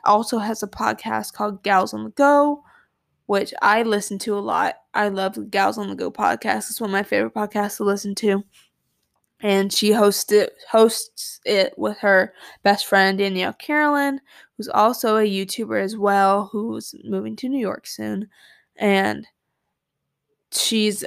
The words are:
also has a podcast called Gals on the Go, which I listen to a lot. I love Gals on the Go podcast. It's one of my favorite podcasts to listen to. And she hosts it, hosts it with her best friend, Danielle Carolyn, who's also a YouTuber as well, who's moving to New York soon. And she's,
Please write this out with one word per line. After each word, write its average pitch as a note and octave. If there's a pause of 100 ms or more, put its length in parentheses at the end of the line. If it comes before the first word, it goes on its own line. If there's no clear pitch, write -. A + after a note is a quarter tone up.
also A3
has G#3+
a G#3
podcast G#3+
called G#3
Gals G3+
on G#3+
the A3
Go, D4 (640)
which G3
I G#3+
listen G#3
to G#3
a -
lot. G3 (180)
I G#3
love G3
Gals G3
on G#3
the G3
Go F3+
podcast. G#3+
It's -
one A3
of -
my G3
favorite G#3
podcasts G#3
to G#3+
listen G3+
to. G3+ (960)
And G3
she G#3
hosts G#3
it, G#3 (160)
hosts -
it G3
with G#3
her G3 (280)
best G3+
friend, F#3+
Danielle F#3+
Carolyn, D4 (360)
who's -
also A3
a G#3+
YouTuber G3+
as G3+
well, G3+
who's A3
moving G#3+
to B3+
New C#4
York G#3+
soon. G#3+ (480)
And G#3 (1300)
she's, G#3+